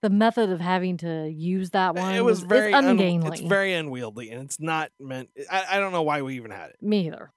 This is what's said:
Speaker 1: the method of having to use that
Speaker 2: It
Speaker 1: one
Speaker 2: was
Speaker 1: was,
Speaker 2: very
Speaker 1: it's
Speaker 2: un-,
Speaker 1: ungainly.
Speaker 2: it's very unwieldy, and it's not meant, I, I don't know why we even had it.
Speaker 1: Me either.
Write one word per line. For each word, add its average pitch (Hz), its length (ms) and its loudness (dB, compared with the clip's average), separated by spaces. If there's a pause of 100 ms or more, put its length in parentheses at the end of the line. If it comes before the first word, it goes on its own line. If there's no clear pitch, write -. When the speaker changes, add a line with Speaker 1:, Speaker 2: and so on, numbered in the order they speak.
Speaker 1:
the 214 80 2
method 220 400 4
of 180 120 -2
having 180 360 0
to 160 320 -4
use 175 420 -4
that 185 240 2
Speaker 2:
It 175 40 -4
Speaker 1:
one 185 140 -2 (120)
Speaker 2:
was 226 160 4
Speaker 1:
was, - 20 -10
Speaker 2:
very 214 260 4
Speaker 1:
it's 208 80 4
Speaker 2:
un-, 269 100 6
Speaker 1:
ungainly. 180 400 4 (100)
Speaker 2:
it's 175 40 -8
very 190 320 2
unwieldy, 123 580 -6
and 123 120 -12
it's 143 160 -12
not 156 400 -4
meant, 131 300 -12 (220)
I, 190 200 0
I 196 80 2
don't 196 120 0
know 175 120 0
why 147 180 0
we 131 140 -6
even 117 160 -12
had 95 180 -12
it. - 120 -20
Speaker 1:
Me 208 260 0
either. - 300 -12